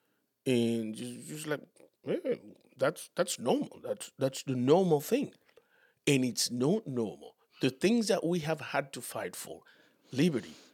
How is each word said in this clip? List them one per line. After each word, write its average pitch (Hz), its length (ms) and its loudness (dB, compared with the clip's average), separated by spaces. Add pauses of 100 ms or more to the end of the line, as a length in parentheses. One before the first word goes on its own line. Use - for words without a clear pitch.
(460)
and 117 500 2
just, 120 320 -10
just 151 200 -10
like, 151 140 -2 (440)
"Yeah, 254 300 -4 (420)
that's, - 380 -2
that's 180 240 -2
normal. 135 440 0
That's, - 340 -8
that's 135 260 -2
the 135 120 -2
normal 151 460 4
thing." 254 320 -2 (760)
And 135 180 4
it's - 240 -2
not 143 380 0
normal. 113 480 -6 (260)
The 131 80 4
things 220 380 2
that 202 180 2
we 175 140 0
have 156 200 -2
had 143 340 -4
to 127 80 -10
fight 101 340 -8
for, - 260 -12 (500)
liberty, 135 420 2 (200)